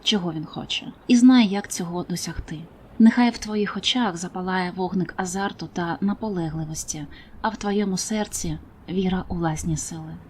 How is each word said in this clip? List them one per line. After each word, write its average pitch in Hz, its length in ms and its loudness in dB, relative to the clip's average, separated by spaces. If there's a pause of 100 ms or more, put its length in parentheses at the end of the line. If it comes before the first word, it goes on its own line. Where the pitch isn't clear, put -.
чого 175 300 0
він 156 120 -4
хоче, - 480 -8 (160)
і 247 80 8
знає, 247 320 10
як 196 240 -2
цього 175 380 -4
досягти. 170 480 -6 (400)
Нехай 233 320 8
в 233 80 -6
твоїх 214 380 -4
очах 202 400 0
запалає 180 600 -2
вогник 185 400 -2
азарту 185 560 -4
та 170 280 -4
наполегливості, 160 1040 -4 (340)
а - 80 0
в 214 80 -6
твоєму 202 400 0
серці 202 600 -4 (300)
віра 185 400 0
у 185 60 -4
власні 160 420 -2
сили. 160 400 -8 (140)